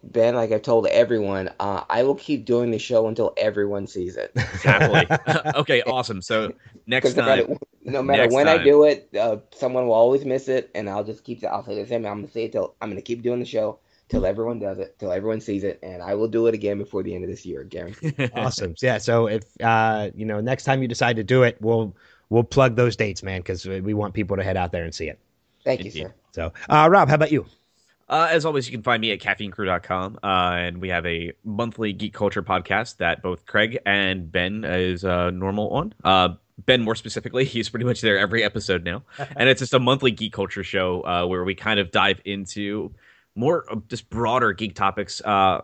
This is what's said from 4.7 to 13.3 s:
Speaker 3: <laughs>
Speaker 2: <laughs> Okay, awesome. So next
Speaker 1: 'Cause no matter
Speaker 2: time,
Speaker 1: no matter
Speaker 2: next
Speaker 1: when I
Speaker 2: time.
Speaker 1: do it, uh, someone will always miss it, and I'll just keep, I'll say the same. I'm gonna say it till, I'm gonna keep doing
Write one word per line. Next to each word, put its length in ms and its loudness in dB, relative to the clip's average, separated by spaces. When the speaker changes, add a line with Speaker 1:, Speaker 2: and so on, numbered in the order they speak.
Speaker 3:
<laughs> 280 0
Speaker 2:
<laughs> 20 -10
Okay, 280 2
awesome. 380 -4
So 300 -2
next 180 0
Speaker 1:
'Cause 100 0
no 100 2
matter 220 4
Speaker 2:
time, 100 -6
Speaker 1:
no 180 -4
matter 200 4
Speaker 2:
next 120 4
Speaker 1:
when 140 6
I 80 6
Speaker 2:
time. 80 -2
Speaker 1:
do 180 10
it, 340 2
uh, 200 0
someone 320 -2
will 60 2
always 320 6
miss 240 -2
it, 260 -2
and 140 -6
I'll 160 -4
just 180 -12
keep, 220 -12
I'll 200 -4
say 160 -6
the 60 -10
same. 180 -2
I'm 140 -6
gonna 120 -12
say 120 -4
it 80 -6
till, 300 -2
I'm 80 -6
gonna 120 -8
keep 200 -6
doing 180 -2